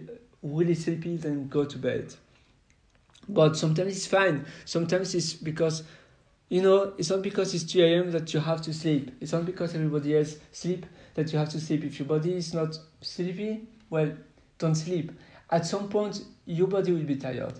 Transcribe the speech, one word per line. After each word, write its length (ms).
really 340
sleepy, 420
then 300
go 180
to 120
bed. 380
But 260
sometimes 400
it's 120
fine. 380
Sometimes 500
it's 180
because, 500
you 120
know, 360
it's 120
not 120
because 320
it's 100
two 180
A 160
M 140
that 220
you 60
have 240
to 100
sleep. 380
It's 100
not 140
because 280
everybody 440
else 180
sleep 340
that 180
you 80
have 100
to 100
sleep. 240
If 160
your 80
body 260
is 200
not 240
sleepy, 600
well, 220
don't 180
sleep. 360
At 160
some 220
point, 340
your 220
body 240
will 120
be 120
tired, 440